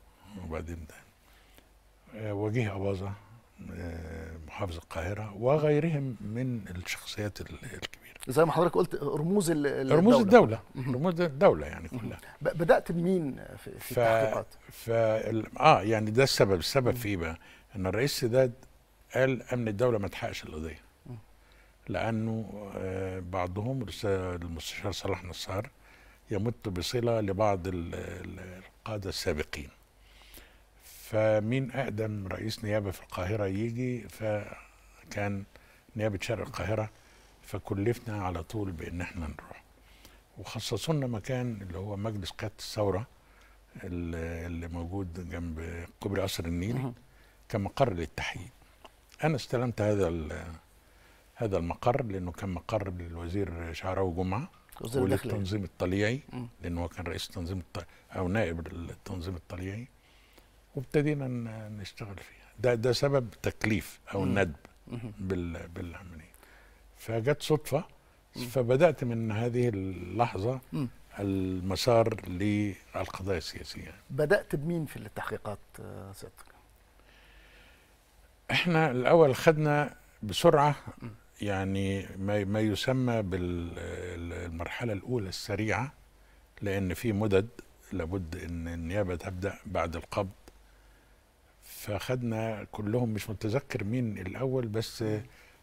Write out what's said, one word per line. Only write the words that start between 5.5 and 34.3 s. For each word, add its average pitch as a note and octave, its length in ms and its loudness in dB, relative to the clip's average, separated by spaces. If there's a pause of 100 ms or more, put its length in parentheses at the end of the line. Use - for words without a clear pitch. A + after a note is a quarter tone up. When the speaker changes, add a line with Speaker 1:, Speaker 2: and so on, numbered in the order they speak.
Speaker 1:
من A#2 480 -2
الشخصيات F#2 720 -6
ال-، D#2 240 -12
الكبيرة. - 520 -12 (120)
Speaker 2:
زي C3+ 160 6
ما D#3+ 80 6
حضرتك E3+ 220 4
قلت، F3 200 2
رموز D#3 560 2
ال-، D3+ 160 2
ال-، C3+ 260 2
Speaker 1:
رموز F#3 220 10
Speaker 2:
الدولة. A3+ 300 12
Speaker 1:
الدولة، A2+ 160 2 (140)
Speaker 2:
مهم. C3 200 -2
Speaker 1:
رموز E3 260 0
الدولة C#3 460 6
يعني D#2+ 260 -8
Speaker 2:
مهم. B2 80 -6
Speaker 1:
كلها. - 200 -8 (220)
Speaker 2:
ب-، - 160 0
بدأت F3 340 6
بمين E3+ 440 2 (200)
في، - 220 -14
في B2 160 -10
Speaker 1:
ف-، - 40 2
Speaker 2:
التحقيقات؟ A2+ 480 4 (260)
Speaker 1:
ف-، - 180 -8
ال-، A2 680 2
آه، C3 240 8
يعني G#2+ 280 2
ده A#2 120 6
السبب، A2 360 6
السبب B2 280 2
Speaker 2:
مهم. A2+ 80 4
Speaker 1:
في A#2+ 140 -4
إيه G2+ 80 0
بقى؟ E2 220 -4 (380)
إن F#2+ 100 -2
الرئيس G#2+ 340 0
سادات B2+ 300 4 (640)
قال: B2+ 280 4
"أمن B2 260 -2
الدولة A2 300 2
ما G2 100 -2
تحققش - 360 -6
القضية". D#2 360 -8 (260)
Speaker 2:
مهم. B2 120 -12 (720)
Speaker 1:
لأنه، A2 880 -2
آه، F#2+ 420 -4
بعضهم F#2+ 680 -2
رسا-، - 200 -8
المستشار F2+ 880 -2
صلاح F#2 320 -4
نصار F#2+ 460 -6 (600)
يمت A2 380 -2
بصلة A2+ 520 0
لبعض G2 460 2
ال-، E2+ 280 -4
ال-، F2+ 680 -10 (160)
القادة G2+ 300 -6
السابقين. D2+ 600 -2 (1160)
فمين A2 840 2
أقدم G#2+ 560 -2
رئيس G2+ 380 -6
نيابة G#2 260 0
في - 120 -10
القاهرة G2+ 440 -2
يجي؟ A#2 640 -2
فكان - 1400 -6 (520)